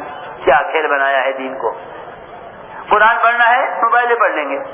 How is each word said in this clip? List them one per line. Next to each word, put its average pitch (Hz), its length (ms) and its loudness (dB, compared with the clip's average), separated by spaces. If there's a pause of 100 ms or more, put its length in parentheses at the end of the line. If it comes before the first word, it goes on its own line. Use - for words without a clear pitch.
(440)
کیا 160 140 6 (120)
کھیل 156 160 0
بنایا 135 380 2
ہے 135 80 -2
دین 135 260 -8
کو۔ 110 140 -4 (1160)
قرآن 214 340 6
پڑھنا 240 340 4
ہے، 269 260 -2
موبائل 240 260 2
پہ 240 60 4
پڑھ 208 180 2
لیں 147 180 -4
گے، 139 80 -4 (160)